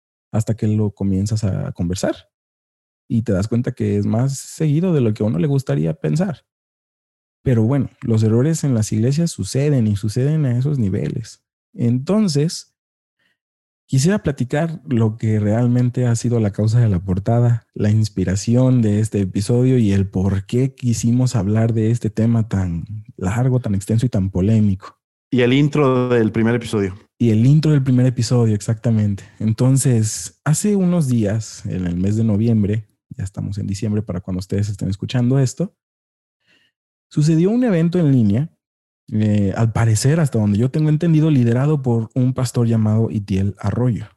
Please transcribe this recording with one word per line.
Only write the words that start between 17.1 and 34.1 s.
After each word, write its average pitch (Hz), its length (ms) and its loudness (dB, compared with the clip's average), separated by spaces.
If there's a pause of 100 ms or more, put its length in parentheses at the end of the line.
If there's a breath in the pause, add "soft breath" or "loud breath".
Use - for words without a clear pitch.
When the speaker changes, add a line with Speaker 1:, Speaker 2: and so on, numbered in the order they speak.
Speaker 1:
la 104 160 -2
inspiración 110 920 2
de 104 180 2
este 104 220 -2
episodio 120 560 0
y 107 160 2
el 98 160 0
por 95 360 -2
qué 131 300 -2
quisimos 120 640 0
hablar 110 360 0
de 110 180 0
este 117 180 -2
tema 113 400 0
tan 90 340 -2 (320)
largo, 123 460 -2
tan 107 140 -2
extenso 110 300 -2
y 123 40 -2
tan 95 200 -2
polémico. 101 720 0 (320)
Speaker 2:
Y 123 100 2
el 120 120 4
intro 135 560 2
del 117 240 2
primer 113 220 2
episodio. 107 400 -4 (240)
Speaker 1:
Y 117 120 2
el 107 140 4
intro 151 260 4
del 143 120 2
primer 127 220 2
episodio, 120 480 0
exactamente. 107 720 -2 (160)
Entonces, 117 1040 0
hace 202 320 0
unos 175 320 0
días, 110 580 -2
en 95 220 -4
el 87 100 -4
mes 98 180 0
de 113 80 0
noviembre, 110 640 0 (220)
ya - 140 -12
estamos 98 340 -8
en 101 80 -6
diciembre 104 380 -4
para 90 180 -8